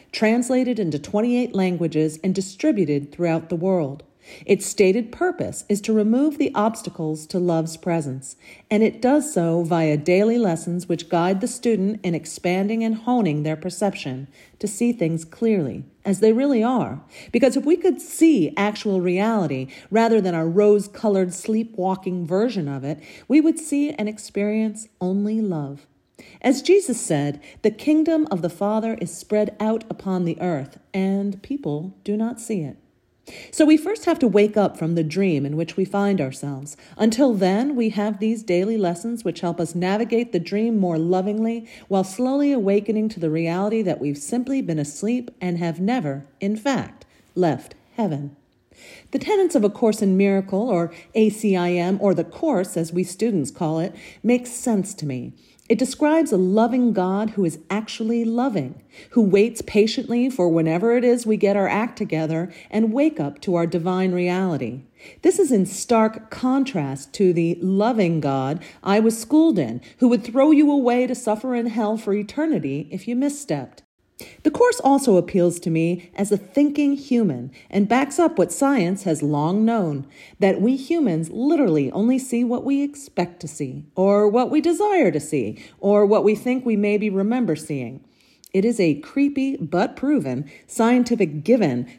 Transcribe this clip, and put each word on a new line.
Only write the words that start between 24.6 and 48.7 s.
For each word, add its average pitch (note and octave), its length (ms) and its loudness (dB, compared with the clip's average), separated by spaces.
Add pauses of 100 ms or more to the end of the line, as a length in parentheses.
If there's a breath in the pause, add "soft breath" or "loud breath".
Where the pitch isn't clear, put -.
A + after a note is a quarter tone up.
only G3+ 400 -2
love. D3 440 -6 (540 loud breath)
As - 220 2
Jesus F4 360 2
said, C#3+ 440 -2 (180 loud breath)
"The A3 100 2
kingdom D#4 600 2
of F3 100 -2
the E3+ 80 -2
Father A3 540 -2
is F#3 80 -6
spread G#3 500 -2
out A3 300 0
upon F#3 340 -4
the E3+ 160 -2
earth, D3+ 380 -4 (160)
and G3 480 -2
people F#3 520 -6 (100)
do G#3 120 -2
not A3+ 240 -4
see F#3+ 220 -4
it." C3+ 160 -10 (720 loud breath)
So - 140 4
we D#4 140 6
first G4 260 -4
have E4 140 2
to B3 100 2
wake G#3 260 4
up G3 220 0
from E3 200 -2
the E3 60 0
dream D#3 440 0
in D3 100 -4
which E3 220 -6
we F#3+ 80 0
find G3+ 340 0
ourselves. C#3 560 -8 (220 loud breath)
Until A#3 340 4
then, G3+ 420 0
we A#3 140 0
have G#3 300 -2
these A3 240 -2
daily F#3+ 340 0
lessons G#3+ 480 -4
which E3+ 160 -4
help F3 180 -4
us E3 160 -4
navigate A3+ 580 -2
the F#3 60 0
dream G#3+ 380 -2
more F3 220 0
lovingly G#3 640 -2 (240 loud breath)
while F#3+ 160 0
slowly C4+ 480 0
awakening G#3+ 560 0
to G3+ 120 -12
the D#3+ 100 0
reality F3+ 500 0
that F#3 180 -2
we've C#3+ 200 -4
simply C4 420 -4
been E3 180 -2
asleep A#3 520 -4 (100)
and F3 160 -2
have E3+ 240 -4
never, F#3 460 -2 (120)
in G3+ 160 -2
fact, G#3+ 520 -4 (280 soft breath)
left D#3 400 0 (220)
heaven. C#3+ 400 -4 (760 loud breath)